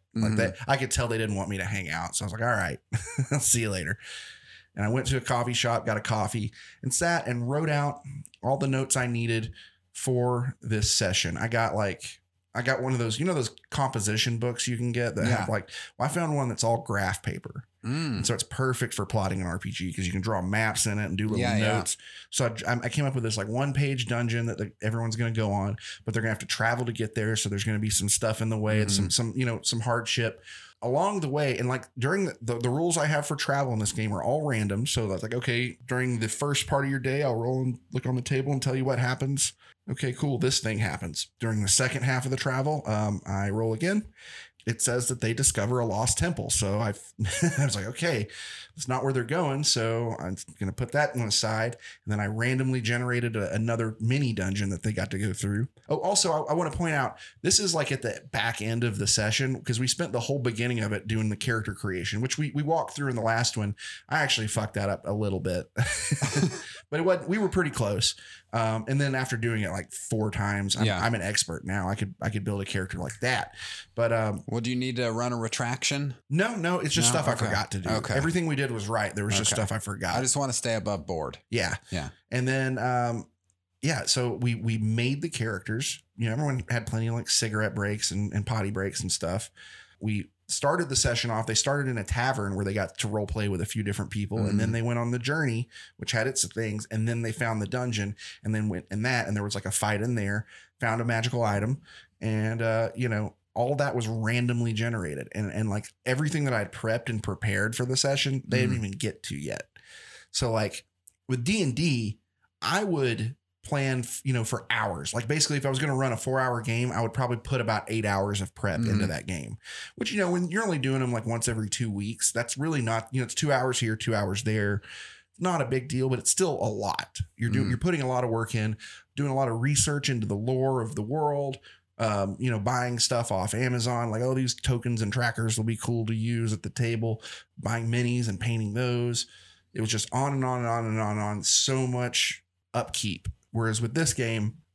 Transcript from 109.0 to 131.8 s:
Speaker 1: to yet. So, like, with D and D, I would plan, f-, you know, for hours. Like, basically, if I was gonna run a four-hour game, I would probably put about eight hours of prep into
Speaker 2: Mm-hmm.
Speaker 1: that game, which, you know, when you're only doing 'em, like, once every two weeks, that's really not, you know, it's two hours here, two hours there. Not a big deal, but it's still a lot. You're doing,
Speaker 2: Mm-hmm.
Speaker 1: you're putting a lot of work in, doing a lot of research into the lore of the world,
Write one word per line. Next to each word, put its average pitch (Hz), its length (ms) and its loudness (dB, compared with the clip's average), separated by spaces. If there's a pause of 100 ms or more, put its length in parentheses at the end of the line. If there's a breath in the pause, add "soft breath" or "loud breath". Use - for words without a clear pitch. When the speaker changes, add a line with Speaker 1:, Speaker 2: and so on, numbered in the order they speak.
Speaker 1:
to - 120 -6
yet. 71 320 -6 (640 loud breath)
So, 120 220 0
like, 107 320 -2 (440)
with 123 140 0
D 202 200 2
and 131 120 2
D, 120 460 2 (420)
I 180 220 2
would 131 500 0 (300)
plan, 135 360 0
f-, - 240 -6
you 135 80 2
know, 117 120 2
for 113 260 -2
hours. 98 420 -2
Like, 113 140 -2
basically, 147 300 2
if 135 100 0
I 135 40 2
was 131 100 0
gonna 143 160 0
run 131 160 2
a 113 40 0
four-hour 127 440 0
game, 117 320 0
I 98 100 0
would 110 100 0
probably 120 260 0
put 127 220 -2
about 107 280 2
eight 110 160 0
hours 101 360 2
of 92 140 -6
prep 92 240 -2
into 113 140 2
Speaker 2:
Mm-hmm. 104 160 4
Speaker 1:
that 76 180 -4
game, 71 320 -6 (380 loud breath)
which, 214 160 -2
you 208 60 0
know, 180 120 2
when 180 220 2
you're 214 100 2
only 180 160 2
doing 135 240 2
'em, 123 100 0
like, 113 140 -2
once 113 220 0
every 110 200 -2
two 113 220 -2
weeks, 101 400 -2
that's - 260 -2
really 151 240 0
not, 113 300 -2
you 131 100 0
know, 123 40 0
it's - 100 -8
two 147 160 2
hours 131 300 2
here, 110 160 0
two 113 180 0
hours 101 300 0
there. 104 380 2 (580 loud breath)
Not 170 200 2
a 135 60 2
big 127 220 -2
deal, 135 200 2
but 123 120 2
it's - 100 2
still 175 300 2
a 107 100 0
lot. 101 480 -2 (180)
You're 113 140 0
doing, 107 140 4
Speaker 2:
Mm-hmm. 101 60 0
Speaker 1:
you're 117 80 0
putting 165 240 2
a 127 60 0
lot 127 140 2
of 123 80 0
work 113 240 0
in, 107 220 0 (400 loud breath)
doing 143 140 0
a 131 40 0
lot 135 140 4
of 113 120 0
research 147 500 2
into 110 180 0
the 101 80 0
lore 131 440 2
of 110 140 -4
the 107 80 -2
world, 143 560 0 (400 loud breath)